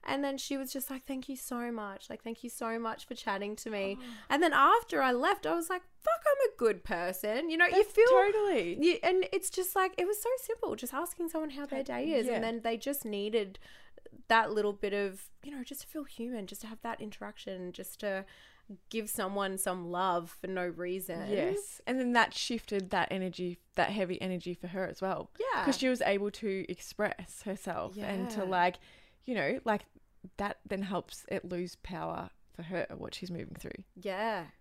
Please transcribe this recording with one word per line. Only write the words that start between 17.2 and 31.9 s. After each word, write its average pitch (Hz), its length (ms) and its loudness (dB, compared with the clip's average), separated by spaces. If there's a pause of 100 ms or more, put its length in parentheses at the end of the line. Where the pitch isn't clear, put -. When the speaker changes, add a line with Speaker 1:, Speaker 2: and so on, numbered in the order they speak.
Speaker 1:
just - 300 -12
to 196 240 -2 (640)
give 220 200 -4
someone 196 480 -2
some 180 320 -2
love 175 520 0
for - 60 -8
no 185 200 -2
reason. 180 640 -6
Speaker 2:
Yes. 370 560 -2
And 254 120 0
then 247 140 2
that 233 200 6
shifted 202 560 -2
that 185 200 2
energy, 180 500 -4 (160)
that - 160 4
heavy 185 300 0
energy 180 320 -4
for 180 140 -10
her 190 180 -2
as - 160 -8
well. 190 380 -2
Speaker 1:
Yeah. 494 260 0
Speaker 2:
'Cause 269 120 4
she 262 100 2
was 247 140 2
able 202 300 2
to 190 380 -4
express - 760 -6
herself 196 540 -6
and 208 340 -4
to, 214 100 -4
Speaker 1:
Yeah. - 40 0
Speaker 2:
like, 180 300 4 (500)
you 247 100 -2
know, 185 280 2
like, 208 220 2 (520)
that - 280 -4
then 196 180 -2
helps - 460 -4
it 190 140 -2
lose 180 340 -4
power 160 520 -6 (240)